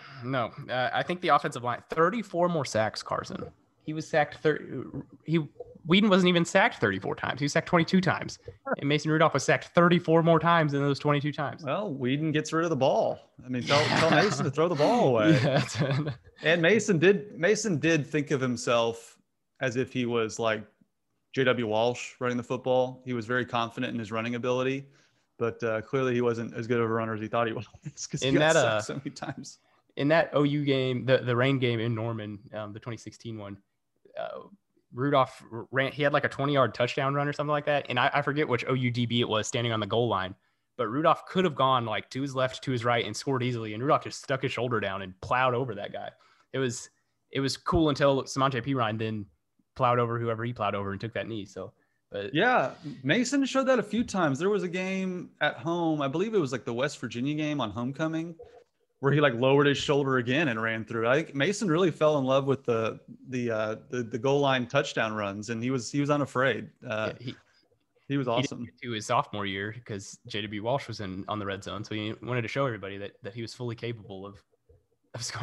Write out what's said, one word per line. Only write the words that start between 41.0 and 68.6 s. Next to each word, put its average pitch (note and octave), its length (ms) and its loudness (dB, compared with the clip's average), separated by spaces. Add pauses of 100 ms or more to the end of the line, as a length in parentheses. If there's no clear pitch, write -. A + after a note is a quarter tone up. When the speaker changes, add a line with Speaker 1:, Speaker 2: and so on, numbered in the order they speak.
Speaker 1:
could F#3+ 180 0
have D#3 120 0
gone, C3 280 2
like, G#2 260 -4
to C3 120 -6
his C#3 120 -6
left, C3 300 -2
to C#3 60 -4
his A#2+ 140 -2
right, A#2+ 200 2
and G#2 100 -6
scored C3 280 -2
easily. A2+ 320 -4
And G#2+ 80 -6
Rudolph C#3 220 2
just - 180 -12
stuck C3+ 200 -2
his C3 100 -4
shoulder A#2+ 260 -2
down G2 240 -2
and F#2 180 -12
plowed B2+ 340 2
over A#2+ 200 -4
that G2+ 180 -10
guy. G#2 180 -10 (420)
It C3 60 -4
was, C3 320 -4 (420)
it - 80 -2
was C3+ 160 -2
cool E3 320 2
until C#3 360 2
Sa'Monte C3 360 0
Perine A#2+ 380 -2
then A2 280 -6 (480)
plowed B2 240 2
over A#2 200 0
whoever A#2 260 -2
he A#2+ 80 -4
plowed G#2 240 -2
over G2 160 -4
and G2 80 -8
took A2+ 140 -8
that G2+ 120 -4
knee. G#2+ 180 -8
So, F#2+ 280 -14 (380)
but G2+ 220 -8
Speaker 2:
Yeah, G3 380 2 (320)
Mason B3 420 2
showed C4 200 0
that B3+ 160 4
a - 20 -6
few A#3 220 -2
times. E3 340 0
There F3 100 0
was G3+ 140 0
a F#3 60 -4
game F#3 640 -4 (100)
at D3 160 0
home, D#3+ 440 0
I C#3 80 0
believe F#3 260 -2
it G#3 40 4
was, C#3 140 0
like, B2+ 120 -6
the B2 80 -4
West C3+ 280 -2
Virginia B2 340 -4
game D3+ 260 -2
on A2 100 -2
homecoming, D#3+ 640 -6 (640)
where C#3 120 4
he, C#3+ 80 4
like, C#3+ 140 6
lowered C3+ 320 6
his C#3 120 4
shoulder C#3 380 2
again B2+ 320 2
and A2 120 -2
ran A2+ 240 -2
through. A2+ 220 -2
I B2 80 6
think D#3+ 200 0
Mason F3+ 360 0
really E3+ 220 4
fell D3+ 260 2
in C3+ 60 0
love C3+ 220 2
with C3 180 0
the, A2+ 340 0 (300)
the, B2 220 -4
uh, A2 260 -2 (140)
the, B2 120 -4
the A2+ 160 -6
goal C3+ 220 2
line C3 260 2
touchdown C3+ 460 0
runs, G#2 380 -4
and A2+ 120 -4
he B2+ 80 -2
was, C3 220 -4
he C#3+ 80 0
was C#3+ 100 0
unafraid. B2+ 600 0 (140)
Uh, A2 360 -4
Speaker 1:
Yeah, A#2+ 60 -12
he, B2 100 -10 (720)
Speaker 2:
he C#3 80 -2
was C#3 100 -2
Speaker 1:
he A#2+ 60 0
didn't A#2+ 120 2
Speaker 2:
awesome. A#2+ 200 -8